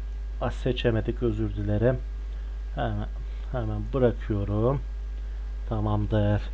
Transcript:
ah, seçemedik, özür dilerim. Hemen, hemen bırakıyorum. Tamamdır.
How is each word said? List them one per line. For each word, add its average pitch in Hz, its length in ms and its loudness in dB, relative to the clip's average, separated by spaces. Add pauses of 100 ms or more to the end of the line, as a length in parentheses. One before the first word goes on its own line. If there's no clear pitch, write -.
(420)
ah, 123 100 -2
seçemedik, 117 720 0
özür 107 320 0
dilerim. 104 420 2 (800)
Hemen, 107 320 -2 (440)
hemen 110 300 -2 (120)
bırakıyorum. 113 880 4 (880)
Tamamdır. 104 720 4 (120)